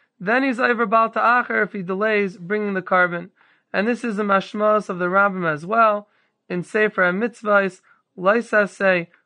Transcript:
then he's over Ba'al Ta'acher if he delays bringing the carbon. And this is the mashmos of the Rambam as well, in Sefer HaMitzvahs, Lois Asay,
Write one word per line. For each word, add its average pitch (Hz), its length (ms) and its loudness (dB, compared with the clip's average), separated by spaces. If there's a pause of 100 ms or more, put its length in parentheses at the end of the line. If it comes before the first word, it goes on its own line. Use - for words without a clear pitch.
(180)
then 226 240 0
he's 254 160 -2
over 240 280 0
Ba'al 226 260 2
Ta'acher 233 480 0
if 202 120 -2
he 202 80 -8
delays 202 560 -2
bringing 202 360 -4
the 185 80 -2
carbon. 180 500 0 (400)
And 196 160 -2
this 233 160 -2
is 220 140 -4
the 214 60 -2
mashmos 208 680 0
of 185 100 -8
the 180 80 -2
Rambam 185 440 0
as 151 140 -8
well, 208 420 0 (420)
in 180 140 -4
Sefer 214 400 0
HaMitzvahs, 202 760 0 (340)
Lois 214 360 0
Asay, 190 560 0 (180)